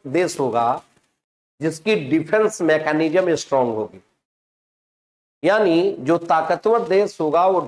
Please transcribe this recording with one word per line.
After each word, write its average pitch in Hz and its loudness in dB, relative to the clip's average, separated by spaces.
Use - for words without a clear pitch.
देश 165 -2
होगा 117 -2
जिसकी 160 -2
डिफेंस 214 0
मैकेनिज्म 156 0
strong 131 0
होगी, 107 -8
यानी 190 2
जो 156 0
ताकतवर 170 0
देश 196 0
होगा 160 2
वो 190 2